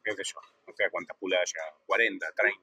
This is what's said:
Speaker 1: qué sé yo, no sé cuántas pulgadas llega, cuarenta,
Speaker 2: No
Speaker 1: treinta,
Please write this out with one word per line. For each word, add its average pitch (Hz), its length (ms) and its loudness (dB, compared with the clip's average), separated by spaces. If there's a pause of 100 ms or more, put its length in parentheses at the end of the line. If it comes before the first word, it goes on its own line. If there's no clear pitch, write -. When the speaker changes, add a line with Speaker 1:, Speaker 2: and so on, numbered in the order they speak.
Speaker 1:
qué 107 100 -4
sé 98 120 -6
yo, - 160 -10 (260)
no - 80 -20
sé 101 160 0
cuántas 87 280 -8
pulgadas 92 340 2
llega, 78 220 -8 (100)
cuarenta, 98 440 0
Speaker 2:
No - 60 -12
Speaker 1:
treinta, 104 280 2